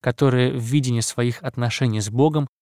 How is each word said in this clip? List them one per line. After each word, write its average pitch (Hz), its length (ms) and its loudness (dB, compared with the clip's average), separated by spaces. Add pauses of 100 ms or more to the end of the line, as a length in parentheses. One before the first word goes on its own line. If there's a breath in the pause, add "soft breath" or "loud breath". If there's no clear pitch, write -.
которые 127 520 2
в 123 100 -6
видении 123 380 0
своих 120 420 -4
отношений 120 560 -2
с 104 100 -4
Богом 143 380 2 (140)